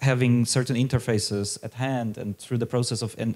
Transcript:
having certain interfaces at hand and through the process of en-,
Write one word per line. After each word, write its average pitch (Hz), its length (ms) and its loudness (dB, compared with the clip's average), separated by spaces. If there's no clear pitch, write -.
having 123 440 4
certain 127 320 0
interfaces 107 840 0
at 110 120 -10
hand 123 440 -4
and 98 200 -6
through - 200 -4
the 120 80 0
process 120 360 -2
of 110 160 -6
en-, 113 180 -2